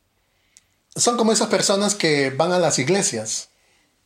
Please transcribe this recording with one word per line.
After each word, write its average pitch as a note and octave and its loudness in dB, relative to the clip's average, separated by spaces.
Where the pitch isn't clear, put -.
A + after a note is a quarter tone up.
Son - 0
como A3 2
esas A3 0
personas G3+ 0
que C#3+ 0
van D#3+ -2
a F3+ 0
las D#3+ 0
iglesias. C3 -2